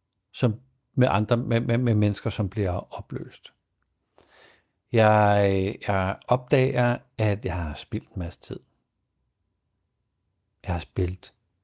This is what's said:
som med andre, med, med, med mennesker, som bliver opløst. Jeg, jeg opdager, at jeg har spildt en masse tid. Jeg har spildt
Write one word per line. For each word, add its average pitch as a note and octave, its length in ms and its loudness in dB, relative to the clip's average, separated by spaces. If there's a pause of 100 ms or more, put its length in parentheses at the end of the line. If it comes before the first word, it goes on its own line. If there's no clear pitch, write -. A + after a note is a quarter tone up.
(320)
som A2+ 280 -2 (340)
med B2+ 180 2
andre, - 260 0
med, A#2 220 -2
med, A#2 180 -2
med A#2+ 180 2
mennesker, G#2 340 0
som F#2+ 200 -4
bliver F#2+ 440 -4
opløst. - 600 -14 (1400)
Jeg, G2+ 840 4 (120)
jeg F#2+ 400 -2
opdager, B2+ 680 0 (200)
at G#2+ 280 0
jeg E2+ 100 -4
har D#2+ 180 -4
spildt - 360 -10
en - 100 -10
masse E2+ 200 -8
tid. - 200 -12 (2000)
Jeg F#2 100 -4
har F2 60 -2
spildt - 540 -6 (300)